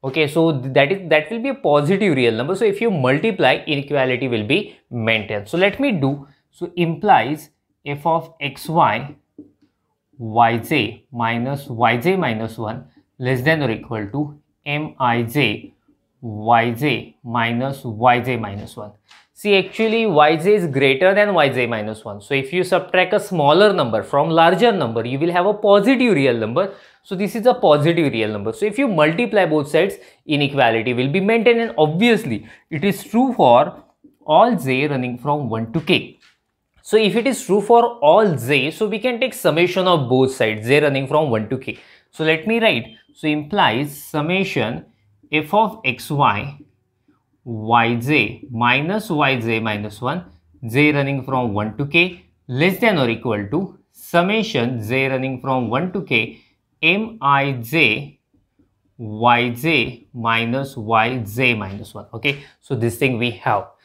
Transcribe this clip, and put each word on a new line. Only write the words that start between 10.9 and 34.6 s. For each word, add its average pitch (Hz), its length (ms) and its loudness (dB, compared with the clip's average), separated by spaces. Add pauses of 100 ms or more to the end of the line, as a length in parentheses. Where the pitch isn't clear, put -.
minus 120 560 -4
Y 120 300 0
J 175 180 0
minus 113 420 -4
one 113 280 -10 (320)
less 127 220 -2
than 156 220 0
or 123 80 -2
equal 107 380 -6
to 147 300 -6 (280)
M 147 340 -6
I 120 220 0
J, 117 520 -2 (460)
Y 117 520 0
J 120 520 -4
minus 117 580 -4
Y 123 380 2
J 123 160 -2
minus 104 400 -10
one. 104 160 -16 (400)
See, 208 240 0
actually, 220 500 0
Y 156 300 4
J 185 180 2
is 180 120 0
greater 139 480 2
than 208 180 2
Y 156 160 4
J 120 180 0
minus 110 380 -6
one. 104 160 -12
So - 140 -6
if 135 180 -4
you 180 100 0
subtract 180 520 0
a 208 60 2
smaller 180 520 4
number 117 300 0
from 147 260 0
larger 170 420 4
number, 117 360 -2
you 131 120 -4
will 165 140 -2
have 180 140 2
a 208 80 2
positive 208 600 4
real 135 220 2
number. 127 380 -2 (280)
So - 120 -12
this 190 200 -4
is 226 120 0
a 247 80 4
positive 156 580 2
real 110 180 -2
number. 107 220 -4
So - 140 -4
if 208 120 -4
you 277 80 2
multiply 180 600 2
both 151 220 0
sides, 175 260 0 (320)
inequality 135 680 2
will 127 160 0
be 143 120 0
maintained. 233 400 4
And 226 180 -4
obviously, 156 680 2 (220)
it 156 160 -6
is 196 180 0
true 240 300 0
for 139 500 4 (440)
all 202 300 4
j 135 320 0